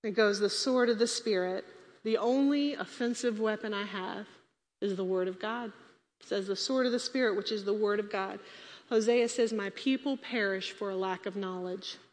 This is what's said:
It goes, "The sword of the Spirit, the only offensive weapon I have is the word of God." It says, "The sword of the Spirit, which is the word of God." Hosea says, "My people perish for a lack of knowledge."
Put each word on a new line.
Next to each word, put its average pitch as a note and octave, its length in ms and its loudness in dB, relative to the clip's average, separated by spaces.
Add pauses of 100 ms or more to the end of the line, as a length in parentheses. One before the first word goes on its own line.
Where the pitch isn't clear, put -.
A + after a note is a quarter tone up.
It G#3+ 100 -4
goes, G3+ 260 4
"The G3+ 100 2
sword B3+ 400 2
of A3+ 100 2
the A#3 80 4
Spirit, F#3 580 -2 (400)
the A3 140 2
only C#4 560 2
offensive A#3+ 680 -2
weapon G#3+ 340 -2
I G3+ 100 -4
have F#3+ 420 -6 (540)
is G3 160 0
the F#3+ 80 -2
word F#3 240 0
of F#3 100 -6
God." A3+ 340 -6 (480)
It - 60 -20
says, G3 200 -2
"The G3 100 -2
sword C4 300 2
of A#3+ 60 4
the B3 60 2
Spirit, A#3+ 380 2
which G#3 160 -2
is G3+ 120 -4
the G3+ 100 2
word G#3 260 2
of G#3 100 -6
God." G3 300 -4 (480)
Hosea A#3 400 4
says, A3+ 240 2
"My G3+ 180 -2
people C4+ 460 0
perish G3 560 -2
for G3+ 180 -4
a F#3+ 60 -4
lack F#3+ 300 -2
of F#3+ 100 -6
knowledge." F#3 600 -6 (160)